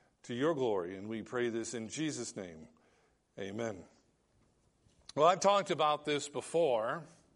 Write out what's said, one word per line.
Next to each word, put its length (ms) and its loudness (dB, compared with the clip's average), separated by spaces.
to 100 -8
your 200 2
glory. 420 0
And 140 -8
we 120 -6
pray 280 -2
this 240 -4
in 160 -6
Jesus' 480 -6
name. 320 -12
Amen. 380 -6
Well, 100 8
I've 140 6
talked 280 4
about 360 2
this 240 -2
before, 720 0